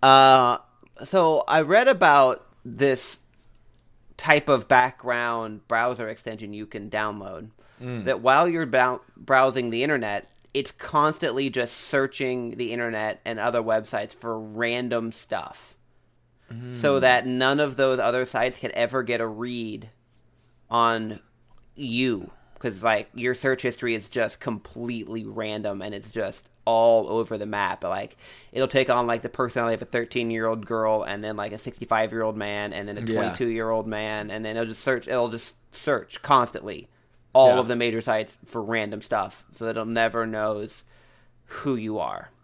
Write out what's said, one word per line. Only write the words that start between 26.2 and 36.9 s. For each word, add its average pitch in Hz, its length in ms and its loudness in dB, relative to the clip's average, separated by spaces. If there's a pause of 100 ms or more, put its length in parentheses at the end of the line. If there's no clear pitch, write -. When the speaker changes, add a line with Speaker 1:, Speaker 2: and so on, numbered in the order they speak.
Speaker 1:
all 113 460 6
over 113 260 -2
the 104 80 -6
map. 101 400 -2
Like, 92 320 -6 (360)
it'll 131 140 0
take 131 220 2
on, 123 180 2
like, 117 140 0
the - 80 -8
personality 117 460 -2
of 110 80 -8
a - 20 -10
thirteen-year-old 113 800 -4
girl 110 380 0
and 101 200 -6
then, 107 140 -6
like, 104 160 -6
a 104 60 -12
sixty-five-year-old 110 800 -2
man 104 340 -6
and 101 160 -10
then 104 80 -10
a 104 60 -8
Speaker 2:
Yeah. 113 180 -2
Speaker 1:
twenty-two-year-old 113 640 -2
man, 107 440 -6
and 107 120 -8
then 110 140 -6
it'll 117 140 -2
just 113 120 -14
search, 131 240 -2
it'll 120 220 -2
just 117 280 -12 (180)
search - 480 -4
constantly 117 680 0 (460)